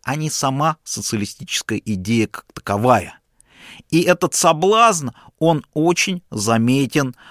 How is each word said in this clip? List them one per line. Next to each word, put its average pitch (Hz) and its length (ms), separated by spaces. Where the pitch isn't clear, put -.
а 135 100
не 151 160
сама 147 540
социалистическая - 1000
идея 107 440
как - 260
таковая. 104 600
И 165 120
этот - 320
соблазн, 180 760
он 160 340
очень 175 580
заметен, 120 840